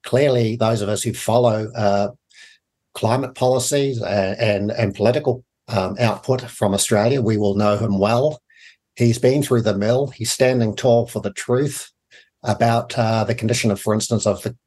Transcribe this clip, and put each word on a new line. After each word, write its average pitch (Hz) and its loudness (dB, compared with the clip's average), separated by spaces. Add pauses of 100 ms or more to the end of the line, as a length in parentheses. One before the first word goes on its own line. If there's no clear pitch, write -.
Clearly, 123 2
those 113 0
of 101 -4
us 104 -4
who 117 -4
follow, 110 0
uh, 101 0 (840)
climate 120 -2
policies, 131 0
uh, 98 -2
and, 104 0
and 104 -2
political, 123 0 (240)
um, 98 -2
output 120 0
from - -2
Australia, 113 2
we 110 0
will 104 0
know 104 2
him 101 -2
well. 120 2 (560)
He's 117 2
been 135 4
through 123 2
the 101 0
mill. 120 0
He's 117 -6
standing 123 2
tall 117 2
for - -8
the 98 -6
truth 139 -4 (500)
about, 117 0
uh, 113 2
the 113 -2
condition 117 0
of, - -2
for 107 0
instance, 107 -2
of 101 0
the - -8 (100)